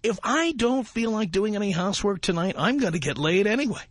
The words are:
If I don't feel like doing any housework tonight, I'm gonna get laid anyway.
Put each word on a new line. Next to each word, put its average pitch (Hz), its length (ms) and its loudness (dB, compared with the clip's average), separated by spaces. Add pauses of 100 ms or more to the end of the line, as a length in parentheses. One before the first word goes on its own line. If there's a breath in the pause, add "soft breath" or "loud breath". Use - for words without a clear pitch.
If 214 200 0
I 320 300 2
don't 240 340 0
feel 226 240 -2
like 214 200 0
doing 208 240 0
any 202 160 0
housework 190 500 0
tonight, 180 360 0
I'm 233 200 2
gonna 175 220 0
get 135 180 -4
laid 175 300 2
anyway. 233 440 0